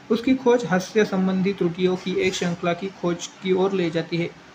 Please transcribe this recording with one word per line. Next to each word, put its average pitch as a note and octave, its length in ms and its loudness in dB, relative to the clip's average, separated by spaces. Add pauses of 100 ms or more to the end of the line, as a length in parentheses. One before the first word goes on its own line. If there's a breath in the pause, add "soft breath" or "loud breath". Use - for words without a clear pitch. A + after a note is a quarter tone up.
(100)
उसकी A#3 240 2
खोज B3 300 2
हास्य G3+ 400 0
संबंधी F#3+ 480 0
त्रुटियों F3+ 440 0
की F3+ 180 -6
एक F#3+ 200 0
श्रृंखला F3 380 -2
की F3 140 -6
खोज F3 400 -4
की - 260 -4
ओर F#3+ 200 2
ले F3 180 0
जाती E3 260 -2
है E3+ 140 -2 (240)